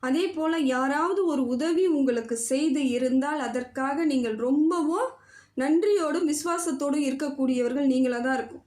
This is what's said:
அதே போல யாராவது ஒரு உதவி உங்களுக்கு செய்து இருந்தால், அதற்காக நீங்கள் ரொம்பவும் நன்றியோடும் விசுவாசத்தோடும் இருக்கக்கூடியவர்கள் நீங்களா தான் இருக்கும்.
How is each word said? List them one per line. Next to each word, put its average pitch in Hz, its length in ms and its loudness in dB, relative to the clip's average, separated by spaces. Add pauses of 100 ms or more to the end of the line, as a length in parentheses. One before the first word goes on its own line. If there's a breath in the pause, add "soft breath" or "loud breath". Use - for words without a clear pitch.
அதே 269 280 0
போல 320 240 -2 (120)
யாராவது 277 600 0
ஒரு 285 200 0
உதவி 311 400 0
உங்களுக்கு 247 520 0
செய்து 285 520 0
இருந்தால், 262 500 0
அதற்காக 262 640 -4
நீங்கள் 247 320 0
ரொம்பவும் 311 720 2 (480 loud breath)
நன்றியோடும் 330 720 2
விசுவாசத்தோடும் 294 800 -2
இருக்கக்கூடியவர்கள் 262 880 0
நீங்களா 254 260 2
தான் 254 200 0
இருக்கும். - 280 -10